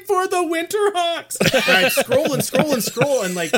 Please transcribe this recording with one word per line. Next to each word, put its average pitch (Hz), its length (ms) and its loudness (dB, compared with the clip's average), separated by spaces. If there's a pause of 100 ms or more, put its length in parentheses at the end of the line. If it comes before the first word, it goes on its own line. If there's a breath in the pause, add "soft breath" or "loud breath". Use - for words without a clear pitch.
for 381 220 0
the 370 80 -2
Winterhawks." 349 1040 -2 (280)
And 208 100 4
I'd 180 140 4
scroll 269 440 0
and 220 100 -2
scroll 294 280 0
and 233 120 -2
scroll. 254 380 0
And, 180 120 -4
like, 170 240 -4